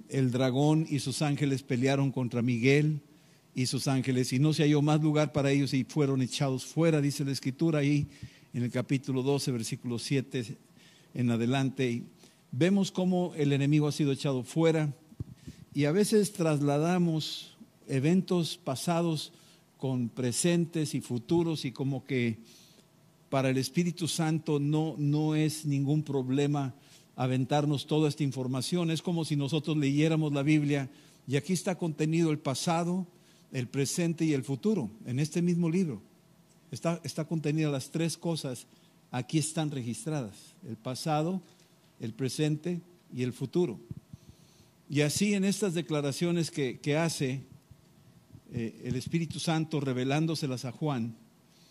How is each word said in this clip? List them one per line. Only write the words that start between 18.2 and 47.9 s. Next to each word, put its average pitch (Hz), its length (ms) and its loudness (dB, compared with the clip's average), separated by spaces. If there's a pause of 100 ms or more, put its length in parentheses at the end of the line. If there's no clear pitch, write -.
pasados 165 800 -2 (420)
con 127 320 -2
presentes 156 880 0
y 123 80 -4
futuros, 160 640 0
y 127 60 -6
como 135 340 -4
que 120 320 0 (920)
para 135 220 2
el 131 80 0
Espíritu 170 500 -2
Santo 156 500 0
no, 151 380 0
no 151 380 0
es 156 320 0
ningún 143 360 0
problema 139 720 0 (420)
aventarnos 131 680 0
toda 156 220 2
esta 147 140 -2
información. 135 680 -2
Es 160 120 -2
como 165 220 -2
si 147 120 -2
nosotros 151 400 0
leyéramos 151 560 2
la 143 100 0
Biblia 143 480 2 (360)
y 127 100 0
aquí 143 160 -2
está 185 240 -2
contenido 160 540 0
el 151 80 0
pasado, 170 680 -2 (460)
el 123 160 -4
presente 165 560 0
y 156 80 4
el 135 120 0
futuro, 139 460 -2 (160)
en 123 120 -2
este 156 240 0
mismo 170 280 2
libro. 160 320 0 (680)
Está, 165 340 -4
está 151 220 -6
contenida 151 440 0
las 135 200 -4
tres 165 260 -2
cosas, 151 500 -6 (440)
aquí 127 280 -2
están 151 320 -2
registradas, 123 840 -6 (120)
el 113 100 -10
pasado, 156 640 -2 (580)
el 113 140 -8
presente 156 680 -2 (340)
y 123 80 -4
el 123 100 -2
futuro. 135 460 -2 (1080)
Y 147 140 2
así 202 320 0
en 190 100 0
estas 196 300 0
declaraciones 156 760 -2
que, 127 300 -4
que 147 160 0
hace, 147 460 -2 (1120)